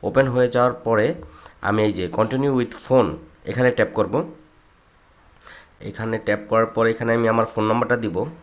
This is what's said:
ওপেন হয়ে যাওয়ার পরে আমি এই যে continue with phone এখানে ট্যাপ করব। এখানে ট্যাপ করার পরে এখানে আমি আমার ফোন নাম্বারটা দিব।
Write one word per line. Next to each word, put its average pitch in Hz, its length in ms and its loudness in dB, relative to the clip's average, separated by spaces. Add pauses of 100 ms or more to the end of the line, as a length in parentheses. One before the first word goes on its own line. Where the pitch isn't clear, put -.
ওপেন 131 240 2
হয়ে 123 200 2
যাওয়ার 123 260 2
পরে 113 400 0 (480)
আমি 107 220 0
এই 107 100 2
যে 90 180 -4
continue 131 420 0
with 123 180 0 (180)
phone 110 260 4 (300)
এখানে 123 260 0
ট্যাপ 110 220 2
করব। 113 380 -2 (1500)
এখানে 113 400 -6
ট্যাপ 104 200 -2 (100)
করার 113 160 4
পরে 113 260 0
এখানে 117 220 -2
আমি 117 140 2
আমার 113 180 2
ফোন 107 220 -2
নাম্বারটা 117 300 0
দিব। 104 280 -4 (160)